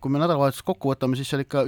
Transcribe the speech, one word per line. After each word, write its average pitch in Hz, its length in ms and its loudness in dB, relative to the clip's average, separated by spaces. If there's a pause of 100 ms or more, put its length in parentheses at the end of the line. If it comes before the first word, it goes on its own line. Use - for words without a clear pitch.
kui 135 80 -2
me 143 80 2
nädalavahetust 143 480 0
kokku 139 240 -2
võtame, 131 240 0
siis 135 160 -6
seal 139 140 -2
ikka 139 220 0